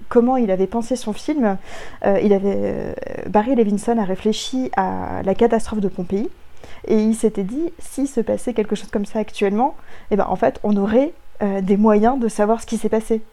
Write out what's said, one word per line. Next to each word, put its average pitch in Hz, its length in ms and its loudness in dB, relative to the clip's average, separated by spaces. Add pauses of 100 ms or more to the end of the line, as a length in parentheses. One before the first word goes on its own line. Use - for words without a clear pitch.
comment 247 280 4
il 226 140 2
avait 190 180 2
pensé 233 280 -2
son 220 160 -4
film, 233 440 0 (480)
euh, 196 180 4
il 202 100 4
avait, 196 240 2
euh, - 360 -2 (360)
Barry 214 260 2
Levinson 226 440 2
a 208 60 0
réfléchi 214 720 -2
à 185 480 -2
la 190 100 2
catastrophe 226 460 2
de 196 80 0
Pompéi. 196 400 -4 (580)
Et 220 100 2
il 220 180 4
s'était 214 300 0
dit, 285 340 -4
si - 280 -4
se 240 140 -2
passait 214 340 -2
quelque 214 200 0
chose - 160 -8
comme 208 140 -2
ça - 140 -4
actuellement, 214 560 0 (360)
eh 214 60 2
ben, 196 120 2
en 185 80 -2
fait, - 260 0
on 208 140 2
aurait 220 360 2 (300)
euh, 196 180 0
des 196 160 4
moyens 214 420 6
de 233 100 0
savoir 214 320 2
ce - 60 -12
qui 233 100 -4
s'est 220 120 -2
passé. 220 340 0 (100)